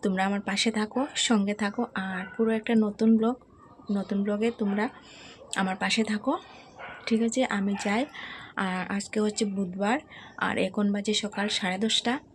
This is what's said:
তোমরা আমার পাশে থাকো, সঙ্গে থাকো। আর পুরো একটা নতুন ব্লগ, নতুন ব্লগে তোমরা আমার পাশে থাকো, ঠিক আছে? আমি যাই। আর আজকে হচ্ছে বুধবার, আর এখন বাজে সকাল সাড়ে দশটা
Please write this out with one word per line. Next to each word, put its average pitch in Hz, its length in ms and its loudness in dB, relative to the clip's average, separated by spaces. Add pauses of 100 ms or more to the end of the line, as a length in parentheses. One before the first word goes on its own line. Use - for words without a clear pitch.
তোমরা 190 240 2
আমার 202 220 0
পাশে 202 280 2
থাকো, 214 220 0 (280)
সঙ্গে 208 340 4
থাকো। 208 200 -2 (220)
আর 185 180 -6 (120)
পুরো 226 240 2
একটা 220 140 0 (140)
নতুন 220 240 4 (100)
ব্লগ, 233 160 2 (600)
নতুন 196 260 -2
ব্লগে 208 240 0 (120)
তোমরা 202 240 2 (760)
আমার 190 220 0
পাশে 190 200 0 (100)
থাকো, 214 200 -2 (760)
ঠিক 226 200 2
আছে? 233 140 0 (160)
আমি 202 160 0 (120)
যাই। 208 180 2 (600)
আর 185 180 -2 (140)
আজকে - 280 -4
হচ্ছে 208 200 0 (120)
বুধবার, 196 420 0 (480)
আর - 80 0 (120)
এখন 202 280 0
বাজে 202 280 0
সকাল 208 240 -4 (120)
সাড়ে 185 260 -2
দশটা 226 280 0 (220)